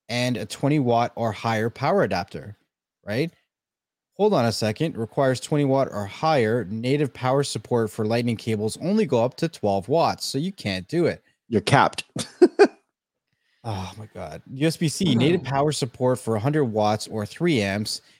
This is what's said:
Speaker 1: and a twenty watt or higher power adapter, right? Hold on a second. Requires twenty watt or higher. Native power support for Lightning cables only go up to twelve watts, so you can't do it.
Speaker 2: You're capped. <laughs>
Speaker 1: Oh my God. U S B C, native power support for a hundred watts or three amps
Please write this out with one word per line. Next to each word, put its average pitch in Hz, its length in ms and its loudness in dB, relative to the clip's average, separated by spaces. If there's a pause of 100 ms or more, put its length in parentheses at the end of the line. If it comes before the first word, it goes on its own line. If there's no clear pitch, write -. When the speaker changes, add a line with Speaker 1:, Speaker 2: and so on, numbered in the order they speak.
Speaker 1:
and 123 300 0
a 104 80 -6
twenty 151 320 0
watt 120 360 2
or 117 180 -2
higher 113 360 0
power 156 360 0
adapter, 92 520 -6 (500)
right? 131 240 -2 (840)
Hold 202 180 2
on 131 100 4
a 117 80 2
second. 113 460 -2
Requires 127 420 0
twenty 147 240 0
watt 135 260 2
or 104 140 -6
higher. 120 600 0
Native 127 480 -2
power 135 280 0
support 117 480 -2
for 113 140 -4
Lightning 117 320 0
cables 107 460 -4
only 202 240 2
go 123 180 2
up 131 140 -2
to 165 100 0
twelve 98 400 -2
watts, 135 380 0
so - 100 -6
you 175 160 -4
can't 92 360 -6
do 165 180 0
it. 87 160 -4 (260)
Speaker 2:
You're 113 140 2
capped. - 420 2 (360)
<laughs> 339 100 8 (1120)
Speaker 1:
Oh 95 360 -8
my 107 160 -16
God. 82 260 -12 (120)
U 135 140 -2
S 165 120 -2
B 165 100 0
C, 156 260 0
native 160 280 2
power 139 280 0
support 127 480 -2
for 113 160 -4
a 107 60 0
hundred 147 240 2
watts 107 440 0
or 107 180 -6
three 160 340 0
amps 101 400 -2 (200)